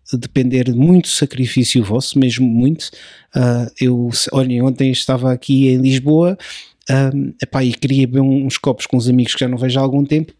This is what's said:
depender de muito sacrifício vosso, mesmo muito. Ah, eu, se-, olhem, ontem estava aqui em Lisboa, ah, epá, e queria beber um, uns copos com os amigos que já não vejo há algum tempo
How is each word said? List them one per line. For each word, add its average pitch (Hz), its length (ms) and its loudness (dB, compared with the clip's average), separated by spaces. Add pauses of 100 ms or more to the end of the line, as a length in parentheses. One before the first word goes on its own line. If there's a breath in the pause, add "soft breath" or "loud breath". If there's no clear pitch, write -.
(140)
depender 127 520 0
de 123 80 -2
muito 165 340 4
sacrifício 127 760 0
vosso, 117 360 -2
mesmo 127 280 2
muito. 123 440 0 (420 loud breath)
Ah, 120 340 0 (140)
eu, 120 320 0
se-, - 180 -4
olhem, 127 300 0
ontem 131 300 0
estava 127 400 -2
aqui 131 380 2
em 127 80 2
Lisboa, 147 600 2 (500 loud breath)
ah, 135 240 0 (300)
epá, 131 220 -4
e 120 100 0
queria 135 320 0
beber 127 160 0
um, 135 240 2
uns 127 140 -6
copos - 260 -4
com - 100 -4
os 123 140 0
amigos 123 240 2
que - 60 -8
já 127 80 -2
não 127 100 -4
vejo 127 220 -2
há - 20 0
algum 139 240 0
tempo 156 340 -2